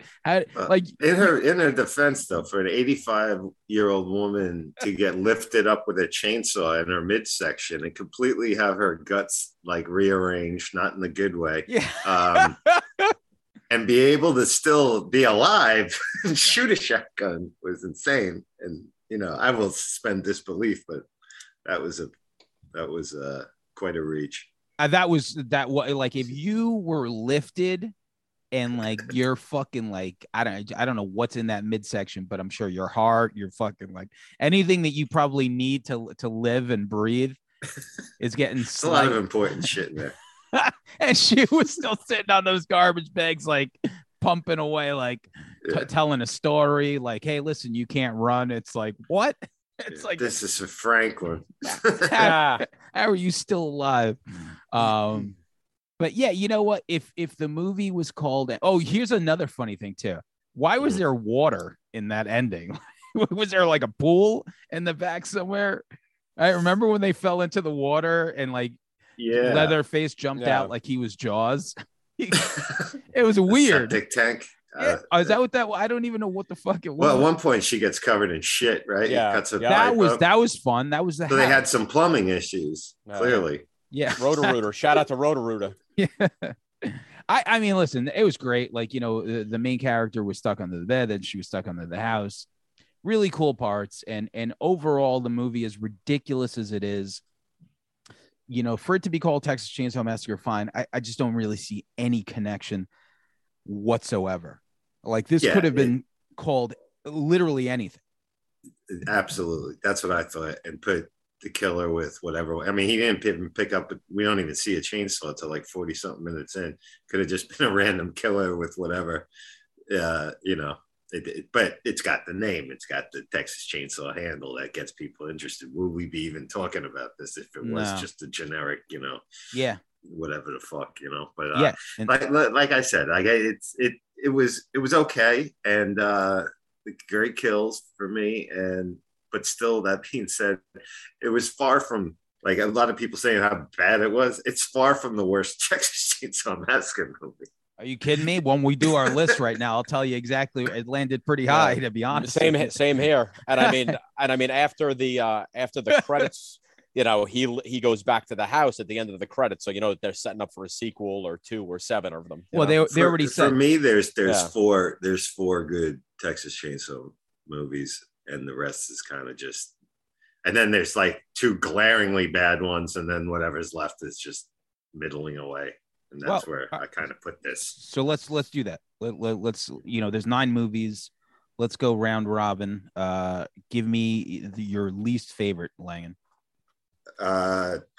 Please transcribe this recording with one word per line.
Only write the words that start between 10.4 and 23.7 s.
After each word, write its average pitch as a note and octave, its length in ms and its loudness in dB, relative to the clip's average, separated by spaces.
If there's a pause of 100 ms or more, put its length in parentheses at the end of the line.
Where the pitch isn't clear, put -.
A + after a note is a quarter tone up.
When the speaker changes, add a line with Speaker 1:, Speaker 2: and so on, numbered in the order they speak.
Speaker 2:
not F#2 200 -2
in F#2+ 80 -12
the F2+ 80 -2
good F#2+ 260 -2
way, D#2+ 320 -2
Speaker 1:
Yeah. A#3 200 0 (180)
Speaker 2:
um, F#2 600 4
Speaker 1:
<laughs> F4 460 2 (580)
Speaker 2:
and A2+ 180 2
be B2 120 6
able C#3+ 360 6
to B2 100 4
still C#3 600 4
be C3 180 4
alive A2+ 760 6 (140)
<laughs> - 120 -8
and F#3 80 2
Speaker 1:
Yeah. D3 40 2
Speaker 2:
shoot A#3 360 4
a F3+ 40 6
shotgun F2+ 760 -2 (100)
was F2 220 -8
insane. F#2+ 600 -2 (160)
And, F2+ 260 -12 (240)
you A2 80 -6
know, F2+ 160 -4
I B2+ 180 2
will G#2+ 200 0
suspend - 520 -4
disbelief, G2+ 640 -4
but D#2 140 -10 (640)
that F2 160 -4
was D#2+ 180 -8
a, D#2 80 -8 (640)
that D#2+ 160 -8
was, D2+ 240 -8
uh, C#2 300 -10 (320)